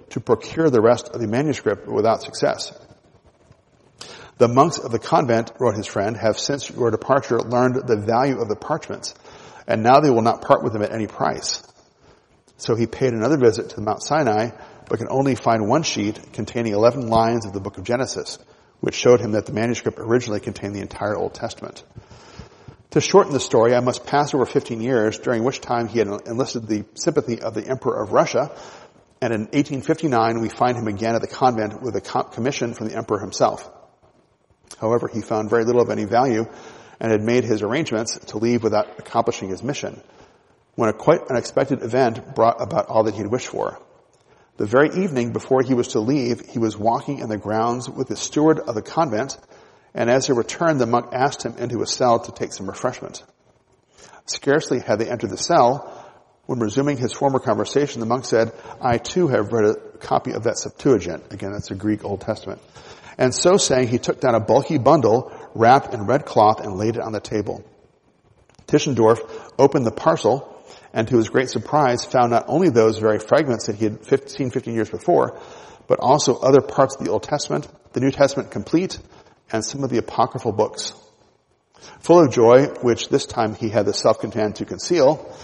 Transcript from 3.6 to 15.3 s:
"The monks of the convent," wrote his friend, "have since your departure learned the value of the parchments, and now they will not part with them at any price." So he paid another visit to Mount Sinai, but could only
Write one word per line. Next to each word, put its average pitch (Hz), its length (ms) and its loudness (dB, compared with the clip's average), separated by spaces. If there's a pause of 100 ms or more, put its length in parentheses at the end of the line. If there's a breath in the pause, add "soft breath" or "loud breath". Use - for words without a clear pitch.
"The 117 120 6
monks 139 300 4
of 117 120 -8
the 113 80 -2
convent," 139 600 0
wrote 113 180 0
his 101 100 -6
friend, 107 300 -4
"have 107 200 0
since 143 320 -6
your 117 220 -2
departure 123 480 0
learned 123 480 0
the 117 80 2
value 117 440 0
of 110 100 -4
the 104 80 -4
parchments, - 560 -8 (520 loud breath)
and 113 160 -2
now 131 200 6
they 151 80 4
will 113 120 6
not 113 200 0
part - 200 4
with 110 120 -2
them 107 80 -4
at 104 100 -2
any 110 160 -4
price." - 560 -6 (960 soft breath)
So - 180 -2
he 117 120 0
paid 123 260 0
another 120 240 2
visit 110 320 4
to - 120 -12
Mount 104 220 -4
Sinai, 113 460 0 (400 loud breath)
but - 100 -2
could 117 100 -6
only 135 260 2